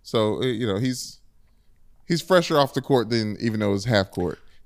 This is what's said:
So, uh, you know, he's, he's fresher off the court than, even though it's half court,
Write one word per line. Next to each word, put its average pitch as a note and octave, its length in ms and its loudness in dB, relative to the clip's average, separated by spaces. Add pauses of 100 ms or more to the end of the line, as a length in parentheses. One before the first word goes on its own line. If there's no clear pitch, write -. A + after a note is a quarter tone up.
So, G#2+ 400 0
uh, C3 40 0
you A#2+ 200 -4
know, G2 120 -2
he's, B2+ 420 -6 (880)
he's E3+ 120 0
fresher E3+ 380 2
off C#3 160 2
the C3 80 -2
court A#2+ 260 2
than, G#2+ 320 -2
even A2 200 -2
though G#2 120 2
it's G2+ 120 -2
half G#2+ 260 2
court, F2+ 300 -4 (260)